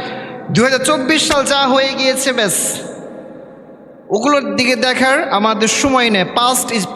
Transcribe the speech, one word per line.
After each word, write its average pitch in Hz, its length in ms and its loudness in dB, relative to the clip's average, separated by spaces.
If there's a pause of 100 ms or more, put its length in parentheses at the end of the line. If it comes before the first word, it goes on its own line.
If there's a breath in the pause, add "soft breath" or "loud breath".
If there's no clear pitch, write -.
(520 loud breath)
দুই 196 140 4
হাজার 262 180 2
চব্বিশ 302 440 0
সাল 294 180 2
যা 277 220 2
হয়ে 269 320 2
গিয়েছে, 262 340 0
ব্যাস, 220 220 0 (1500)
ওগুলোর 254 460 0
দিকে 247 200 2
দেখার 254 420 2 (120)
আমাদের 214 380 2
সময় 247 420 2
নেই। 190 160 2 (120)
Past 240 300 0 (100)
is 185 80 -2 (100)